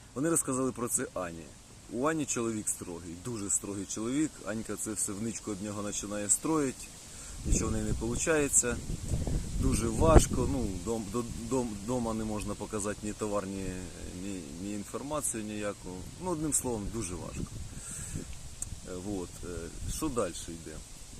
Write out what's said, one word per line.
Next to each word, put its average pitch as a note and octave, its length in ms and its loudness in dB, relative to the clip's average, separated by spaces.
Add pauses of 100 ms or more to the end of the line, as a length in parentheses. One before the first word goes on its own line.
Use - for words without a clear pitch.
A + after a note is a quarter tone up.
(160)
Вони D3+ 140 4
розказали C3 420 4
про A#2+ 160 -2
це B2 260 2
Ані. E2+ 320 -4 (460)
У B2 160 2
Ані D#3 180 4
чоловік A2+ 440 0
строгий, E2+ 460 -6 (100)
дуже G#2 240 -2
строгий G2+ 360 0
чоловік. C3 460 0 (140)
Анька G#2+ 300 -2
це G#2+ 180 -2
все - 180 0
в G2 100 -4
ничку A2 300 -2
від G2 120 -4
нього G#2 200 -2
починає G#2 460 -2
строїть, D3 580 2 (580)
нічого - 240 4
в A2+ 40 2
неї G#2+ 120 2
не G#2+ 60 2
виходить. B2 720 4 (960)
Дуже A#2 280 6
важко, C3+ 640 8
ну, B2 160 2 (180)
дом-, A2 260 0
до-, A#2+ 120 0 (260)
дом-, A#2+ 260 2 (120)
дома A#2 260 2
не A2 100 0
можна G#2 320 0
показати G#2 480 -2
ні G#2 100 -2
товар, G#2 340 0
ні, G2 220 -2 (540)
ні, G2 180 -4 (200)
ні G2+ 120 -2
інформацію A#2 720 -2
ніяку. G#2 460 -4 (340)
Ну, F3+ 80 0
одним D#3 220 2
словом, A2 400 2
дуже F2+ 220 -2
важко. - 360 -4 (1400)
Е, F2+ 60 -4 (100)
вот. F#2+ 240 -2 (140)
Е, E2 260 -6 (220)
що D#3 180 -2
далі G#2+ 240 2 (140)
йде? D#2+ 300 -8 (420)